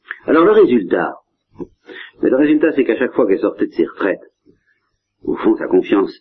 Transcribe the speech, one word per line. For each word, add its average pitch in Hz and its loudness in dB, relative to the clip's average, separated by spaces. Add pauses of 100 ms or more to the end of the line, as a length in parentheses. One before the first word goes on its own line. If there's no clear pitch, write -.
(260)
Alors 165 2
le 208 4
résultat, 120 2 (1080)
mais - 0
le 131 0
résultat 151 2
c'est 135 0
qu'à - -2
chaque 127 -4
fois 131 0
qu'elle 95 0
sortait 101 -4
de - -14
ses 78 -2
retraites, - -6 (1040)
au 73 -4
fond 107 0
sa - -8
confiance 92 0